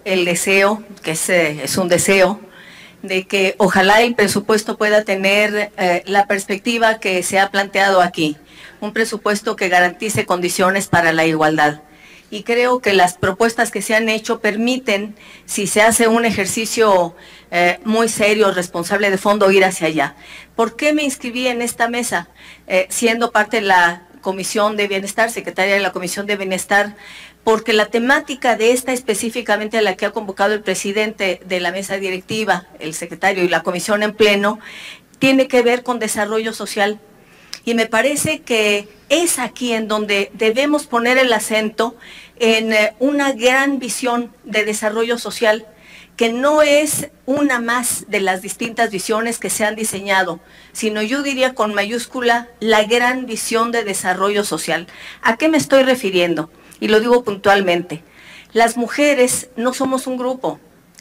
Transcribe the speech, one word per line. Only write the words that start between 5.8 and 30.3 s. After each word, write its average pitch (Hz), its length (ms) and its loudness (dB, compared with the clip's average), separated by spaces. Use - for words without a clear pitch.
la 202 220 2
perspectiva 220 720 0
que 180 240 -2
se 190 160 0
ha 196 100 2
planteado 196 520 2
aquí, 165 340 -2
un 208 120 -8
presupuesto 214 640 -2
que 202 120 -2
garantice 180 560 0
condiciones 185 640 0
para 170 260 2
la 160 140 2
igualdad. 156 540 2
Y 208 120 -10
creo 247 340 2
que 214 140 0
las 180 220 4
propuestas 226 580 0
que 202 100 -6
se 220 140 0
han 220 120 0
hecho 220 300 -2
permiten, 214 800 -2
si 202 200 -4
se 208 160 2
hace 226 240 4
un 233 180 2
ejercicio, 202 920 2
eh, 175 340 0
muy 220 240 2
serio, 214 440 2
responsable 180 580 -2
de 190 80 0
fondo, 208 320 2
ir 190 140 6
hacia 180 240 0
allá. 151 260 -2
¿Por 226 220 -2
qué 294 160 0
me 302 100 0
inscribí 254 460 -4
en 240 120 -4
esta 240 280 -2
mesa? 226 400 -4
Eh, 185 200 0
siendo 233 440 0
parte 220 240 0
de 208 100 -2
la 180 400 2
Comisión 208 560 -2
de 208 100 -2
Bienestar, 196 420 -2
secretaria 196 460 -2
de 202 60 2
la 190 100 -2
Comisión 180 360 -8
de 208 100 -2
Bienestar, 196 580 -2
porque 220 300 0
la 214 140 2
temática 262 680 0
de 220 160 2
esta 254 220 0
específicamente 220 840 -4
a 220 40 2
la 190 140 0
que 214 100 -4
ha 196 60 -4
convocado 202 420 -2